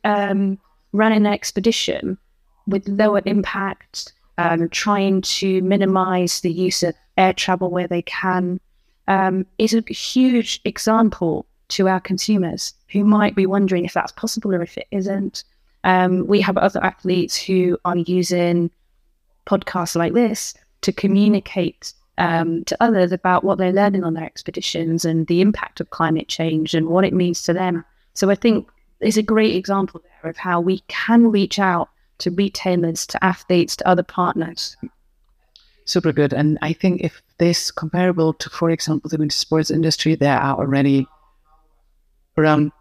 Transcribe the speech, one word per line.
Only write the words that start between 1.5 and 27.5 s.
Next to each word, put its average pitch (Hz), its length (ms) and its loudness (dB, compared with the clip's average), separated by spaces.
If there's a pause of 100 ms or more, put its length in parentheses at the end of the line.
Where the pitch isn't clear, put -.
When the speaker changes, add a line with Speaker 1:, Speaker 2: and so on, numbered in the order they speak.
Speaker 1:
with 196 200 -2
lower 202 380 2
impact, 196 880 -4 (240)
um, 170 320 0
trying 196 520 0
to 190 400 -2
minimize 185 800 0
the 180 100 -2
use 185 300 -2
of 170 140 -2 (220)
air 190 160 4
travel 185 360 -2
where 175 180 -4
they 175 160 -2
can, 185 560 -2 (480)
um, 190 380 0 (120)
is 220 160 2
a 226 80 2 (120)
huge 247 720 0
example 214 800 0 (260)
to 190 160 0
our 185 120 0
consumers 185 760 -4 (160)
who 202 140 0
might 208 320 4
be 196 100 2
wondering 185 400 0
if 175 80 -10
that's - 180 -4
possible 220 420 -4
or 175 80 -2
if - 160 -10
it - 140 -12
isn't. 196 520 -6 (400)
Um, 185 440 2
we 202 140 4
have 196 160 0
other - 260 0
athletes - 520 -2
who 180 500 0
are 180 120 -2
using 175 720 0 (760)
podcasts 190 480 -2
like 170 180 0
this 226 400 0 (280)
to - 100 0
communicate, 196 1000 0 (240)
um, 165 480 0
to - 160 -4
others 196 300 4
about 180 320 0
what 190 140 0
they're 185 140 2
learning 196 320 2
on 165 100 -2
their 160 120 -6
expeditions - 800 -4
and 165 220 0
the 175 140 4
impact - 380 0
of 170 100 -8
climate 160 380 0
change 160 460 -2
and 160 140 2
what 180 180 4
it - 80 0
means 175 300 0
to 170 100 0